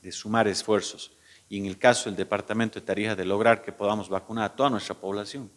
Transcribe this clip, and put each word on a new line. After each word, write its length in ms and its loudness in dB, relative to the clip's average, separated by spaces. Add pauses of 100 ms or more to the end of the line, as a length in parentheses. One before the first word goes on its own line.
de 100 -14
sumar 380 0
esfuerzos, 640 -2 (380)
y 80 -6
en 80 -4
el 100 -6
caso 320 4
del 80 -6
departamento 640 -2
de 60 -16
Tarija, 280 0
de 120 -4
lograr 360 4
que 100 -10
podamos 360 -2
vacunar 380 -4
a 100 -6
toda 140 2
nuestra 240 -4
población. 640 -8